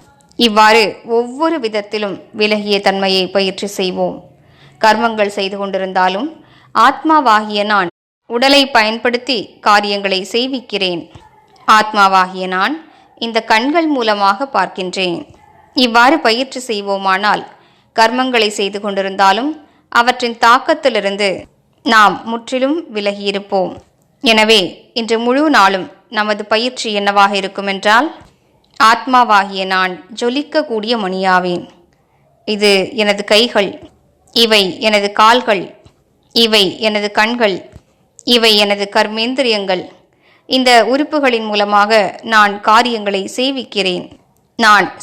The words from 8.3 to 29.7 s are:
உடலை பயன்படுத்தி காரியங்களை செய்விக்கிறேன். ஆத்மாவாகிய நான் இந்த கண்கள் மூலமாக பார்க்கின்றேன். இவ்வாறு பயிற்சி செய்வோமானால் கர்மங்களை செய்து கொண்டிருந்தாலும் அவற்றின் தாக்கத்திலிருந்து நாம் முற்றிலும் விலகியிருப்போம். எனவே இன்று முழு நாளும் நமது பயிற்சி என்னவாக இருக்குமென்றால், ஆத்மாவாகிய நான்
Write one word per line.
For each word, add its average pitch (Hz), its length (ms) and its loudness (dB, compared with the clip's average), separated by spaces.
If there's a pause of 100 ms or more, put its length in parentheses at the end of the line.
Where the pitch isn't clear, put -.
உடலை 269 400 4
பயன்படுத்தி 233 680 0 (240)
காரியங்களை 202 640 0
செய்விக்கிறேன். 208 800 -4 (640)
ஆத்மாவாகிய 190 800 2
நான் 190 280 -2 (440)
இந்த 226 240 -4
கண்கள் 285 440 0
மூலமாக 214 580 0
பார்க்கின்றேன். 185 720 -4 (580)
இவ்வாறு 240 420 4
பயிற்சி 262 420 -2
செய்வோமானால் 196 840 -2 (540)
கர்மங்களை 240 520 0
செய்து 202 320 -4
கொண்டிருந்தாலும் 196 680 0 (420)
அவற்றின் 240 460 -2
தாக்கத்திலிருந்து 233 880 2 (560)
நாம் 208 400 4
முற்றிலும் 254 520 -4 (160)
விலகியிருப்போம். 202 800 -4 (520)
எனவே 220 360 4 (340)
இன்று 226 240 -2
முழு 247 320 0
நாளும் 196 360 2 (240)
நமது 214 360 -4
பயிற்சி 240 460 -4
என்னவாக 202 440 2
இருக்குமென்றால், 196 720 0 (720)
ஆத்மாவாகிய 220 840 2
நான் 185 280 -2 (200)